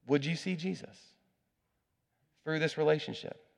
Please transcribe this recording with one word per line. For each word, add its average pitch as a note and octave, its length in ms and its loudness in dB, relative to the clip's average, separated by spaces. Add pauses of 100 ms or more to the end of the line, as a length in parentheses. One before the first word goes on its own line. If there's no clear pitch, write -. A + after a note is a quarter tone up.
Would C#3 180 2
you E3 100 0
see F#3 220 -4
Jesus E3 420 -8 (1500)
through D#3+ 140 0
this D#3 180 2
relationship D3+ 680 0 (140)